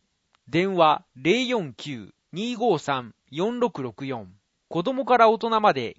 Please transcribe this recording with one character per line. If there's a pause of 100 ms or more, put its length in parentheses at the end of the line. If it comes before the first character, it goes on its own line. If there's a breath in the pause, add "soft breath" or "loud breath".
(500)
電
話、 (100)
零
四
九、 (180)
二
五
三、 (160)
四
六
六
四。 (340)
子
供
か
ら
大
人
ま
で